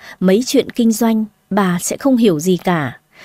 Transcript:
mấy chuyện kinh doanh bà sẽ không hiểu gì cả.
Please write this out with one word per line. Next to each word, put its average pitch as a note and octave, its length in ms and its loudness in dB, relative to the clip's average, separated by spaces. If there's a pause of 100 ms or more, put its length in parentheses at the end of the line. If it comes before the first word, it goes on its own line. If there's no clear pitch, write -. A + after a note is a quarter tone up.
(200)
mấy F#3+ 260 2
chuyện - 240 0
kinh A3+ 220 0
doanh A3 340 0 (240)
bà F#3+ 320 0
sẽ - 160 -6
không C4+ 200 2
hiểu G3+ 220 2
gì F3+ 240 0
cả. D#3 360 -2 (260)